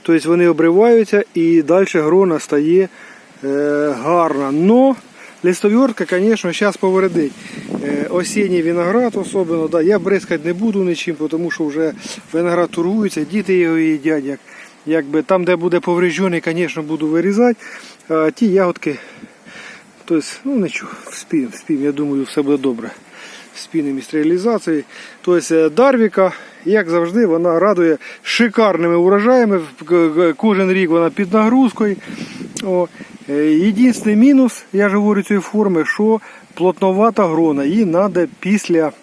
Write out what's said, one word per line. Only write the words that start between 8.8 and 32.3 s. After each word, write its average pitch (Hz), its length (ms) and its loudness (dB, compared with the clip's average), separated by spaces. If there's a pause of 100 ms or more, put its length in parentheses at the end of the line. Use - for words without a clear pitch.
особливо, 170 520 -2
да, 160 140 0
я 196 180 2
бризкати 170 480 -2
не 175 60 -2
буду 196 300 -2
нічим, 170 320 -4 (140)
тому 160 220 -4
що 160 140 -4
вже 151 280 -4 (400)
виноград 170 360 0
торгується, 180 540 -2
діти 185 340 -2
його 165 200 2
їдять, 156 460 0
як, 139 160 -8 (460)
якби 151 360 -2
там, 180 220 0
де 180 120 2
буде 170 240 0
повреждений, 175 680 -2
звісно, 165 380 -4
буду 151 240 -6
вирізати. 196 520 0 (500)
А 156 220 0
ті 226 160 0
ягодки, 175 480 0 (1080)
тобто, 160 220 -2 (160)
ну 277 120 -4
нічого, 180 360 -4 (140)
вспіємо, 131 480 -6
вспіємо, 143 320 -4
я 147 60 0
думаю, 139 320 -4
все 147 180 -4
буде 143 160 0
добре. 117 340 -4 (640)
Вспінемо 143 440 -6
із - 140 -14
реалізації. 170 680 0 (380)
Тобто, 170 340 0
е, 160 140 4
Дарвіка, 220 640 2 (340)
як 185 240 0
завжди, 175 360 2
вона 165 340 2
радує 175 380 2 (260)
шикарними 190 720 0
урожаями. 202 640 2 (260)
К-, 165 240 2
к-, 165 240 2
кожен 190 400 2
рік 185 160 0
вона 165 200 2
під 185 240 -4
нагрузкою. 220 640 2 (680)